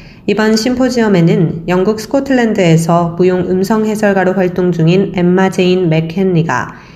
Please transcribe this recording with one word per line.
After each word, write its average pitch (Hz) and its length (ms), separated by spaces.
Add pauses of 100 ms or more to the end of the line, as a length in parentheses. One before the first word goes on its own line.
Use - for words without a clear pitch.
(260)
이번 214 300
심포지엄에는 220 1120
영국 185 320
스코틀랜드에서 175 1200
무용 185 220
음성 190 440
해설가로 202 480
활동 180 380
중인 175 420
엠마 180 380
제인 180 380
맥헨리가 165 840 (220)